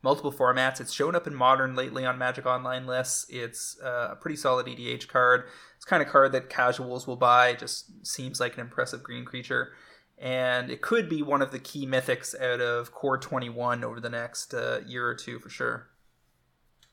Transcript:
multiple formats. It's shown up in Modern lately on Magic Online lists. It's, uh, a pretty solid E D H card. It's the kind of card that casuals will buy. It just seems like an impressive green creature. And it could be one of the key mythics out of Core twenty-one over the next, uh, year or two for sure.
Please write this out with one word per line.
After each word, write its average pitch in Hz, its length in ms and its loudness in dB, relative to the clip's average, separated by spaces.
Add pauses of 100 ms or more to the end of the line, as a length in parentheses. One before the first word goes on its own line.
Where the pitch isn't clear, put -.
multiple 139 320 2
formats. 131 480 2
It's 123 100 -8
shown 160 240 0
up 170 100 0
in 147 80 -8
Modern 131 420 4
lately 131 300 -4
on 127 120 0
Magic 127 280 -2
Online 127 400 -2
lists. 127 440 -2
It's, 120 520 -10
uh, 123 300 -4
a - 60 -10
pretty 156 180 -6
solid 127 320 2
E 123 80 -10
D 120 140 -8
H 123 180 -8
card. 127 380 6 (320)
It's - 80 -20
the - 40 -18
kind 170 140 4
of 139 60 -4
card 135 240 6
that 127 160 -2
casuals 123 580 0
will 127 80 -4
buy. 123 360 8
It 120 80 -4
just - 460 -12
seems 127 360 -6
like 120 140 -2
an - 40 -14
impressive 123 420 -4
green 123 220 -12
creature. 127 480 -4 (460)
And 127 520 0
it 123 120 -6
could 226 260 2
be 160 140 -2
one 139 200 2
of 131 100 0
the 131 80 -10
key 139 280 -10
mythics 131 500 -2
out 123 220 -2
of 120 320 -2
Core 135 260 0
twenty-one 120 680 -4
over 117 160 -8
the 117 80 -6
next, 117 440 -8
uh, 120 320 -2
year 123 220 -4
or 120 80 -2
two 120 240 -12
for - 80 -20
sure. 120 400 -6 (1040)